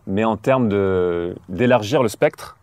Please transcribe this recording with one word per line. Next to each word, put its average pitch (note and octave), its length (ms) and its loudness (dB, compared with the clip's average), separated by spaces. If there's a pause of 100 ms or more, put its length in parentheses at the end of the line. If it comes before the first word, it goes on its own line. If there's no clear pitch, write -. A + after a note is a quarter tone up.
mais G2+ 180 -2
en A2+ 120 0
termes B2+ 320 0
de, F#2 680 0 (140)
d'élargir A#2+ 560 2
le A2 40 0
spectre - 540 -4